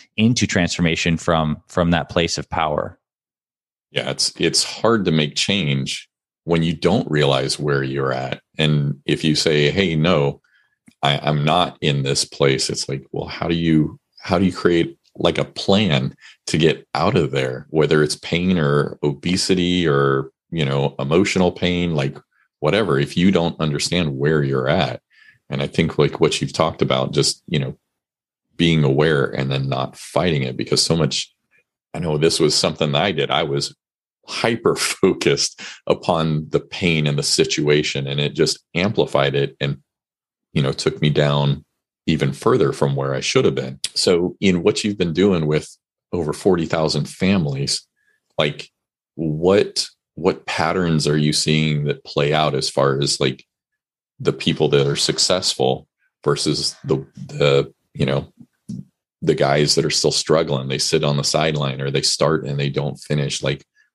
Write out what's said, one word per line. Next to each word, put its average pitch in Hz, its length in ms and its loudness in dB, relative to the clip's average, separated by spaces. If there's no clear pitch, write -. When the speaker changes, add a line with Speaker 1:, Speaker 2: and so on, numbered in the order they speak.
Speaker 1:
into 110 320 2
transformation 85 680 0
from, 80 520 0
from 85 240 0
that 78 160 0
place 85 300 0
of 73 120 -10
power. 76 480 -2
Speaker 2:
Yeah, - 180 -4
it's, - 300 -4
it's 82 240 0
hard 110 400 0
to 87 80 2
make 76 240 0
change 71 720 -2
when 82 220 0
you 85 100 0
don't - 340 0
realize 69 520 2
where 71 240 0
you're 67 280 -2
at. 65 300 -6
And 73 480 2
if 76 160 0
you 78 140 2
say, 73 340 2
"Hey, 87 240 0
no, 78 460 2
I, 71 200 0
I'm 73 220 0
not 82 360 0
in 69 220 0
this 67 220 -2
place," 69 440 0
it's - 200 -6
like, 69 240 -8
well, - 160 -6
how 82 180 -6
do 85 80 0
you, 80 460 2
how 90 200 -2
do 98 60 2
you 92 80 2
create, 85 460 0
like, 85 220 0
a 71 60 -2
plan 87 720 0
to 80 100 0
get 78 360 2
out 85 220 2
of 73 140 2
there, 64 400 -4
whether 76 320 4
it's 73 140 0
pain 90 420 0
or 73 440 0
obesity 90 840 0
or, 69 440 2
you 82 140 -2
know, 69 340 -2
emotional 87 540 2
pain, 90 420 -2
like, 71 240 -4
whatever, 82 400 0
if 71 180 -2
you 90 140 4
don't 85 300 0
understand 76 580 -2
where 76 240 2
you're 67 260 -2
at? 69 320 -2
And 69 140 -6
I 71 60 -2
think, - 300 0
like, 71 220 0
what 76 200 2
you've 71 120 -4
talked 80 300 0
about, 65 300 0
just, 71 340 -2
you 80 140 -2
know, 65 180 -6
being 82 260 4
aware 71 440 2
and 67 260 -4
then 67 160 -2
not 65 280 -4
fighting 80 460 -2
it, 64 140 -6
because - 260 -2
so 82 140 2
much, 76 360 -2
I 80 60 -8
know 78 180 -2
this - 220 2
was 76 140 4
something 78 380 0
that 71 100 2
I 101 100 0
did. - 180 -2
I 78 140 0
was 71 300 -4
hyper-focused - 1300 0
upon 78 600 0
the 73 120 0
pain 80 460 0
and 73 120 0
the 71 40 -2
situation, 73 840 0
and 71 120 -4
it 73 160 -2
just 76 240 0
amplified 71 600 0
it 69 260 -2
and, 71 160 -2
you 73 80 2
know, 67 100 0
took - 300 -4
me 76 80 2
down 71 520 0
even 71 260 0
further 101 400 2
from 69 240 -2
where 69 180 -2
I 65 60 -4
should - 240 0
have - 100 2
been. 65 260 -8
So 90 460 0
in 92 220 2
what 104 200 2
you've 104 160 -2
been 87 140 -2
doing 87 340 2
with 76 220 -2
over 78 200 -2
forty 87 320 2
thousand 78 420 -2
families, 73 800 -2
like, 76 320 -4
what, 82 720 0
what 85 320 -2
patterns 82 600 0
are 76 120 2
you 76 160 2
seeing 78 500 0
that 71 200 -4
play 73 280 -2
out 76 220 0
as 65 160 -4
far 69 280 0
as, 69 220 -2
like, 65 240 -2
the - 140 0
people 76 360 0
that 69 180 4
are 71 100 0
successful 69 920 -2
versus - 600 -2
the, 69 200 -2
the, 69 580 0
you 73 140 -2
know, 69 260 -2
the 80 140 2
guys 73 400 2
that - 100 2
are 78 60 -2
still 73 220 0
struggling? 76 560 0
They 65 100 -4
sit 78 260 0
on 73 140 0
the 69 60 -2
sideline 73 580 -2
or 69 80 -4
they 67 120 -2
start 76 440 0
and 71 120 -4
they 71 120 -2
don't 71 260 -4
finish. 73 460 -4
Like, 69 240 -4